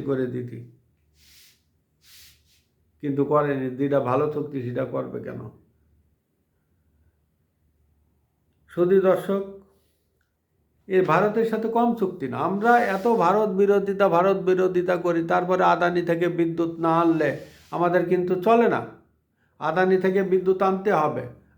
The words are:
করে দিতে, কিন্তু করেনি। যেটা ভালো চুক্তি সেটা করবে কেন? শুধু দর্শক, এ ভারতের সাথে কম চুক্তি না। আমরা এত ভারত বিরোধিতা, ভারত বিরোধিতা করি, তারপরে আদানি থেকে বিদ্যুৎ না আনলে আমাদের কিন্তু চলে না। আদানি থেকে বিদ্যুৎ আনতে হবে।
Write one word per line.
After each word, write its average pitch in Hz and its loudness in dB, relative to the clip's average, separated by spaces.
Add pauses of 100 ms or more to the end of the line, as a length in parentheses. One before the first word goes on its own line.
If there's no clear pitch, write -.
করে 131 -2
দিতে, 120 -10 (2500)
কিন্তু 139 -2
করেনি। 143 0
যেটা 139 0
ভালো 127 0
চুক্তি 143 -6
সেটা 123 -6
করবে 127 -8
কেন? 123 -12 (3250)
শুধু 180 2
দর্শক, 190 0 (1400)
এ 185 2
ভারতের 202 2
সাথে 220 -4
কম 233 0
চুক্তি - -6
না। 120 -6
আমরা 196 0 (140)
এত 190 -2
ভারত 208 2
বিরোধিতা, 196 2
ভারত 185 2
বিরোধিতা 180 0
করি, 170 -2
তারপরে 180 0
আদানি 175 2
থেকে 170 0
বিদ্যুৎ 165 -2
না 165 0 (100)
আনলে 160 2 (420)
আমাদের 170 0
কিন্তু 180 0
চলে 233 4
না। 147 -2 (800)
আদানি 185 2
থেকে 190 0
বিদ্যুৎ 185 0
আনতে 196 0
হবে। 139 0 (340)